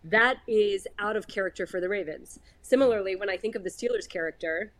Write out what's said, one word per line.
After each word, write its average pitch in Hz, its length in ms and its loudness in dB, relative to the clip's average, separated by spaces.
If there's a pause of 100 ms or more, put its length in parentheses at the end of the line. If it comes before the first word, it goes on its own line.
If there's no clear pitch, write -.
That 226 340 4 (100)
is 208 400 2 (120)
out 214 160 -2
of 202 120 -4
character 190 380 -4
for 180 160 -4
the 180 80 -2
Ravens. 175 500 -6 (220)
Similarly, 220 540 4
when 196 120 -4
I 185 100 -2
think 220 180 -6
of 202 80 -6
the 185 80 -4
Steelers' 233 360 -4
character 165 720 -6